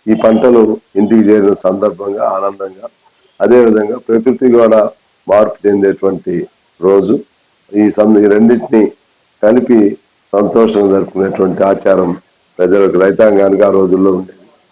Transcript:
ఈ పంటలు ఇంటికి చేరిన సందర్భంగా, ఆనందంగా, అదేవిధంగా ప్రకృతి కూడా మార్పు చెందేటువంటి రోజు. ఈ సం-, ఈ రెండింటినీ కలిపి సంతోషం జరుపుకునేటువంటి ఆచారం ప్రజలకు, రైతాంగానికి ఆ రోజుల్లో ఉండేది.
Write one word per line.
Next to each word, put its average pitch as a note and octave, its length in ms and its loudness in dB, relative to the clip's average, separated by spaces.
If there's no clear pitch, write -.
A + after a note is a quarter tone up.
ఈ A2 60 0
పంటలు A2 640 2
ఇంటికి G#2 260 2
చేరిన G2+ 320 2
సందర్భంగా, G2 760 -4
ఆనందంగా, G2 580 -8
అదేవిధంగా A2 560 2
ప్రకృతి A#2+ 540 -2
కూడా A2 380 2
మార్పు G#2 380 0
చెందేటువంటి F#2+ 800 -2
రోజు. G2 380 0
ఈ G#2 140 2
సం-, G#2 300 2
ఈ G#2 80 2
రెండింటినీ A2 640 0
కలిపి A2+ 540 0
సంతోషం G2+ 560 0
జరుపుకునేటువంటి F#2+ 760 -2
ఆచారం F#2+ 540 0
ప్రజలకు, F#2 400 0
రైతాంగానికి G2 680 2
ఆ G2+ 60 2
రోజుల్లో F#2+ 420 0
ఉండేది. F#2 280 -8